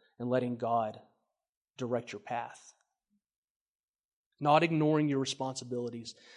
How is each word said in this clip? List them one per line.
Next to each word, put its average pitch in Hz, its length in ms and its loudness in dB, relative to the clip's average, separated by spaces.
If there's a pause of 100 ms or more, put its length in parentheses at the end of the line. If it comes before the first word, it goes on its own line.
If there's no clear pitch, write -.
(200)
and 123 100 -4
letting 123 260 0
God 113 440 -2 (800)
direct 120 360 -4
your 104 80 -12
path. - 520 -10 (1700)
Not 147 240 6
ignoring 151 460 4
your 139 100 0
responsibilities, 123 960 -6 (220)